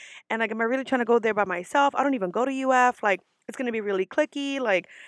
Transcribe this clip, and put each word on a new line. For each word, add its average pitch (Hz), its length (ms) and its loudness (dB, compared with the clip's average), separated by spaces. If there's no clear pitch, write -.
And, 220 120 -2
like, 214 100 -2
am 220 100 -4
I 226 40 0
really 262 200 0
trying 262 140 0
to 233 60 0
go 233 140 4
there 220 140 0
by 202 120 2
myself? 196 500 0
I 262 80 2
don't 285 120 0
even 185 160 -2
go 220 140 0
to 269 80 -4
U 262 200 0
F. 247 300 2
Like, 196 180 2
it's - 100 -14
gonna 240 140 -4
be 220 100 -4
really 196 240 -2
cliquey. 277 540 -2
Like, 202 280 0